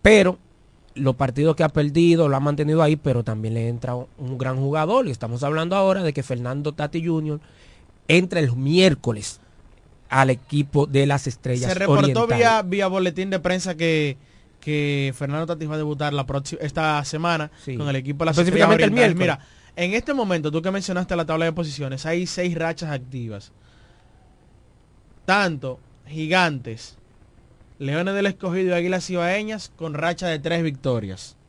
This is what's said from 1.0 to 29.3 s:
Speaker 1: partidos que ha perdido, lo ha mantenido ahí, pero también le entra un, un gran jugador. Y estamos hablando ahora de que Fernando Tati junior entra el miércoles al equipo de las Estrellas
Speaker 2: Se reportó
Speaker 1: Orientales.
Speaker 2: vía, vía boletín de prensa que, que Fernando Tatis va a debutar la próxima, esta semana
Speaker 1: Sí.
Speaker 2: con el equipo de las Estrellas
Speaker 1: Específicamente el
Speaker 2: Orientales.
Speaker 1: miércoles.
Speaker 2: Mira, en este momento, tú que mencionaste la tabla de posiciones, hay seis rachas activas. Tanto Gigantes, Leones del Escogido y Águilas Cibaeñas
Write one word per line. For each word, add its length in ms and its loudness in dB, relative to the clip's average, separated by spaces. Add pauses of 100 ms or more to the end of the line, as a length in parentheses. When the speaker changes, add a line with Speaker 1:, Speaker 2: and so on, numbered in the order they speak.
Speaker 1:
partidos 380 0
que 100 0
ha 40 2
perdido, 640 4
lo 60 2
ha 40 0
mantenido 420 2
ahí, 140 4
pero 260 -2
también 300 -4
le 160 -2
entra 260 -6
un, 120 -8 (100)
un 220 -8
gran 180 -4
jugador. 500 0
Y 40 -4
estamos 320 -6
hablando 340 -2
ahora 260 2
de 120 0
que 80 -4
Fernando 500 -4
Tati 340 -4
junior 340 -2 (680)
entra 320 4
el 160 2
miércoles 840 2 (720)
al 200 4
equipo 580 0
de 200 2
las 220 0
Estrellas 440 -2
Speaker 2:
Se 60 -2
reportó 460 4
Speaker 1:
Orientales. 120 0
Speaker 2:
vía, 260 6
vía 260 0
boletín 420 -2
de 80 -2
prensa 380 -2
que, 400 0 (420)
que 580 -2
Fernando 300 -4
Tatis 240 -6
va 40 -6
a 40 -4
debutar 340 -4
la 140 -2
próxima, 360 -6
esta 420 -2
semana 440 -2 (160)
Speaker 1:
Sí. 120 -8
Speaker 2:
con 120 -4
el 60 0
equipo 300 -4
de 60 2
las 60 2
Estrellas 120 4 (220)
Speaker 1:
Específicamente 160 6
el 40 4
Speaker 2:
Orientales. 260 4
Speaker 1:
miércoles. 300 0 (300)
Speaker 2:
Mira, 80 -2
en 100 -2
este 180 -2
momento, 380 0
tú 120 -2
que 100 -2
mencionaste 420 -4
la 100 -2
tabla 200 -2
de 80 0
posiciones, 540 -8
hay 200 -2
seis 320 -4
rachas 320 -4
activas. 600 -10 (1700)
Tanto 540 -2 (300)
Gigantes, 880 -2 (840)
Leones 360 -2
del 120 0
Escogido 440 -2
y 20 2
Águilas 340 0
Cibaeñas 680 -4